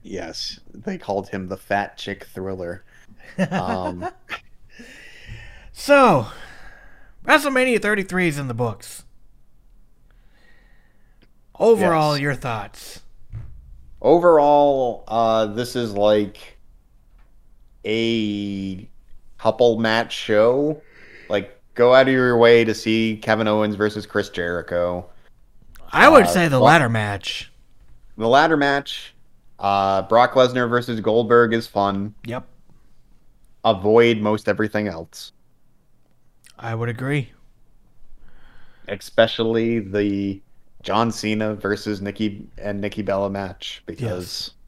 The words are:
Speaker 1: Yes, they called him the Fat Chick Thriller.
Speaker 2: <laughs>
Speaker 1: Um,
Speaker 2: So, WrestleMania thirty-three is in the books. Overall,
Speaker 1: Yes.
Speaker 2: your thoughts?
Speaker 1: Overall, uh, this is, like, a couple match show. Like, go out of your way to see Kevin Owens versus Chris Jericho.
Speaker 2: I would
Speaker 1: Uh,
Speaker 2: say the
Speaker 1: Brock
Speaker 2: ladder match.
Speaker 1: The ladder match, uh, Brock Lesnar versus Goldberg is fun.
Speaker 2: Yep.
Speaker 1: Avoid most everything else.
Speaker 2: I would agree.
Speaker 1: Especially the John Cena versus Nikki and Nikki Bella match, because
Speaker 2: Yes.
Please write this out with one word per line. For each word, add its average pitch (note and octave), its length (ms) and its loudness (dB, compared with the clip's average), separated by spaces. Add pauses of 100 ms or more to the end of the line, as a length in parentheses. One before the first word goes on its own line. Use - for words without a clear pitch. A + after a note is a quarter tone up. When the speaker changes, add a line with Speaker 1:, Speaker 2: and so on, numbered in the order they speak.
Speaker 1:
Yes, E2+ 580 -12 (120)
they C#3 240 -10
called G2 320 -8
him F#2+ 200 -10
the F#2 80 -8
Fat G2+ 420 -6
Chick - 260 -12
Thriller. F#2 640 -12
Speaker 2:
<laughs> - 640 -8
Speaker 1:
Um, F3+ 580 -6 (1600)
Speaker 2:
So, A#3 540 4 (1000)
WrestleMania C4 560 0
thirty-three F#3+ 480 -2
is D3 100 -4
in C#3 100 -8
the A#2+ 60 -8
books. A2+ 500 -8 (2500)
Overall, E3+ 580 4
Speaker 1:
Yes. C#3 60 -2
Speaker 2:
your C#3+ 120 -2
thoughts? - 680 -10 (1000)
Speaker 1:
Overall, C#3+ 1040 4
uh, A2+ 380 0
this A#2 300 -6
is, A#2 160 -4
like, G#2 680 0 (1300)
a G#2 1040 -4 (500)
couple A2+ 400 2
match A2+ 340 0
show. B2+ 680 0 (480)
Like, G3 300 -6 (160)
go B2 200 6
out C3 140 6
of C3+ 60 2
your B2+ 240 2
way A#2 260 8
to A2+ 100 -2
see A2 480 -2
Kevin A2 240 0
Owens G#2+ 280 0
versus G#2 320 -4
Chris - 240 -4
Jericho. F2 760 -6 (840)
Speaker 2:
I G#3 160 6
would D4 160 8
Speaker 1:
Uh, - 40 0
Speaker 2:
say F3 200 2
the C#3 100 2
Speaker 1:
Brock A#2+ 80 4
Speaker 2:
ladder D3 220 6
match. G#2 640 -4 (640)
Speaker 1:
The A2+ 120 -2
ladder D3+ 280 6
match, C#3+ 580 -2 (440)
uh, G2 440 0
Brock A#2 320 4
Lesnar B2 340 4
versus A#2 320 -2
Goldberg A2+ 520 4
is A#2 140 -2
fun. G2+ 480 -2 (100)
Speaker 2:
Yep. A#2+ 220 -10 (1160)
Speaker 1:
Avoid A2+ 540 4
most G#2+ 300 -2
everything G#2 400 -2
else. E2+ 440 -14 (1300)
Speaker 2:
I A#2 160 -8
would A#2 140 -6
agree. B2+ 440 -6 (1600)
Speaker 1:
Especially A2+ 880 0
the G2+ 640 -4 (420)
John A2+ 280 0
Cena G#2+ 440 -4
versus G2+ 480 -6
Nikki G2+ 440 -8 (120)
and G2+ 220 -8
Nikki G#2 220 -8
Bella G2 280 -4
match, G2 560 -10
because A2 160 -12
Speaker 2:
Yes. F#2 480 -10 (180)